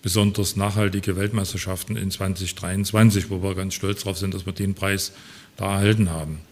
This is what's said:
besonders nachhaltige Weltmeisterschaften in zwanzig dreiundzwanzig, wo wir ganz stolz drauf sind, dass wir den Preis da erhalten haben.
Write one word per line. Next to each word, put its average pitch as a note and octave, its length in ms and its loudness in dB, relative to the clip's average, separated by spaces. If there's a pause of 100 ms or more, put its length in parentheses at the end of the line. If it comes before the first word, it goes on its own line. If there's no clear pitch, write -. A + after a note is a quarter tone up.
besonders G2+ 480 2
nachhaltige G2 600 0
Weltmeisterschaften G2 800 -4
in F#2+ 160 -2
zwanzig F#2 420 -4
dreiundzwanzig, G2+ 760 4
wo F#2+ 140 -4
wir F#2+ 140 -2
ganz F#2+ 180 -4
stolz G2 300 -4
drauf F#2+ 120 -2
sind, F#2+ 180 -4
dass F2+ 120 -8
wir F#2+ 60 -6
den G2 220 -2
Preis G2 360 0 (460)
da G2 160 -4
erhalten G2+ 380 4
haben. D#2 280 -6 (140)